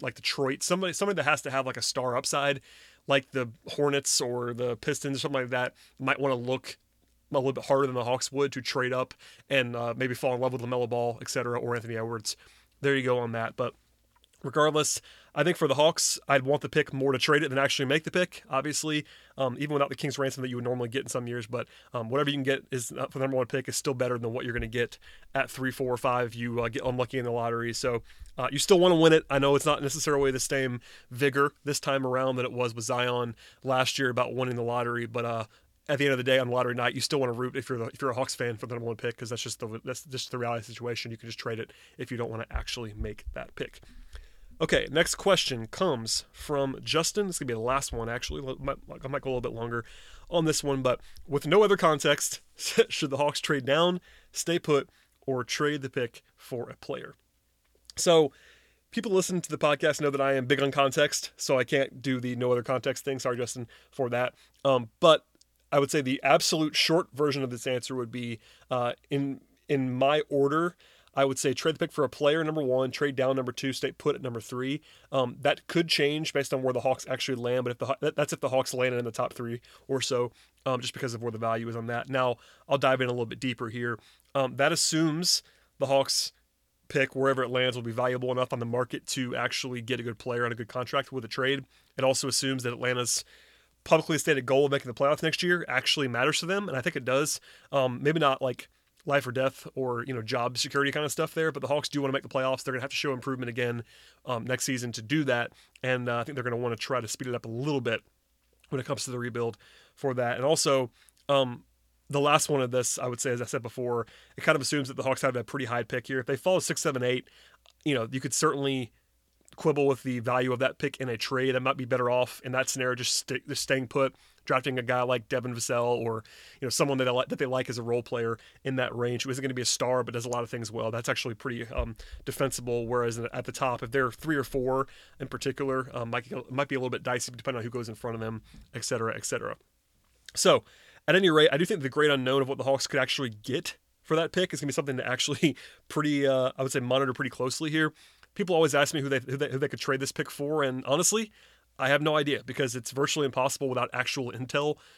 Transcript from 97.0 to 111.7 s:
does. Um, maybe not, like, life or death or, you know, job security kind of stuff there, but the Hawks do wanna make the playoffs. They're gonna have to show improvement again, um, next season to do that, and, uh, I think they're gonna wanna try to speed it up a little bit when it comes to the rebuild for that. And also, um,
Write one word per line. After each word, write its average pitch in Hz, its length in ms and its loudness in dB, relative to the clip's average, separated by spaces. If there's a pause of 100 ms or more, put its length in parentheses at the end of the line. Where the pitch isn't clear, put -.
does. 135 360 0 (300)
Um, 131 320 2
maybe 156 160 2
not, 135 220 4
like, 127 280 -4 (360)
life 139 200 2
or 123 60 -4
death 131 340 -2 (100)
or, 123 300 -2
you 135 80 -4
know, 120 80 -4
job 120 360 -2
security 139 340 0
kind 151 140 0
of 135 60 -4
stuff 160 220 -2
there, 160 180 0
but 139 100 -8
the 131 60 -4
Hawks 143 220 0
do 143 120 -2
wanna 135 120 0
make 139 80 0
the 117 80 -12
playoffs. 131 340 0
They're 131 100 -4
gonna 123 80 -4
have 139 100 -6
to - 40 -4
show 143 180 -2
improvement 127 360 -4
again, 120 340 -2 (420)
um, 120 200 -4
next 127 200 -2
season 123 260 -4
to 110 100 -8
do 143 220 0
that, 120 300 0 (280)
and, 127 280 0
uh, 120 100 0
I 117 40 -2
think 147 120 -8
they're 127 80 -4
gonna 120 140 -2
wanna 120 180 -2
try 123 240 -2
to 113 80 -4
speed 127 220 -6
it 120 40 -2
up 117 120 -6
a 113 40 -10
little 135 320 -2
bit 113 200 -2 (640)
when 135 120 -2
it 127 60 -6
comes 135 200 -4
to 131 60 -8
the 123 60 -6
rebuild 120 400 -4 (380)
for 135 200 -2
that. 123 200 0
And 123 100 -2
also, 139 460 4 (380)
um, 135 340 2 (460)